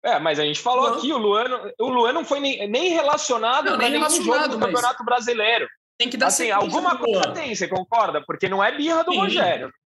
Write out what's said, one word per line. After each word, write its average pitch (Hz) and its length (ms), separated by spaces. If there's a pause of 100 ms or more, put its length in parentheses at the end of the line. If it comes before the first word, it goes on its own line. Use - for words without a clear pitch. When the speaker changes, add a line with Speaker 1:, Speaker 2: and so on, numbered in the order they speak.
Speaker 1:
É, 220 160
mas 156 200
a 151 40
gente 147 160
falou 247 300
Speaker 2:
Luan? 247 80
Speaker 1:
aqui, 302 160
o 269 40
Luan, 220 640
o 247 100
Luan 247 240
não 311 120
foi 285 140
nem, 269 280
nem 277 220
relacionado 285 760
Speaker 2:
Não, - 120
Speaker 1:
pra 226 60
Speaker 2:
nem 254 80
Speaker 1:
nenhum 302 100
Speaker 2:
relacionado, 302 380
Speaker 1:
jogo 302 100
do 240 100
Speaker 2:
mas 240 80
Speaker 1:
Campeonato 247 380
Brasileiro. 233 640 (300)
Speaker 2:
tem 247 120
que 247 80
dar 233 100
Speaker 1:
Assim, 262 180
Speaker 2:
sequência 208 100 (100)
Speaker 1:
alguma 320 320
Speaker 2:
pro 233 120
Luan. 190 120
Speaker 1:
coisa - 120
tem, 285 220
você 180 120
concorda? 185 580
Porque 180 240
não 196 140
é 262 120
birra 320 280
do 359 80
Speaker 2:
Sim. 349 80
Speaker 1:
Rogério. 180 480
Não - 60 (160)